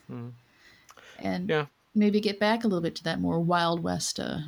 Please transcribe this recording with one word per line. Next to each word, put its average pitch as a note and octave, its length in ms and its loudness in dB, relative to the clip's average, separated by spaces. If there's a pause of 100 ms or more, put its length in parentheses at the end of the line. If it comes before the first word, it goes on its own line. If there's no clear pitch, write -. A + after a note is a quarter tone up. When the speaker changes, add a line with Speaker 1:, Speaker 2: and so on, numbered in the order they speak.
Speaker 1:
Hmm. B2 220 -10 (920)
Speaker 2:
And F#3 300 -4
Speaker 1:
Yeah. D3+ 160 0 (280)
Speaker 2:
maybe G#3 280 4
get G3+ 180 0
back A3+ 240 2
a A#3 40 2
little F3+ 140 2
bit E3 140 -2
to - 80 -12
that E3 160 -2
more E3 200 2
Wild E3+ 440 2
West, F3+ 360 -2
uh, - 280 -4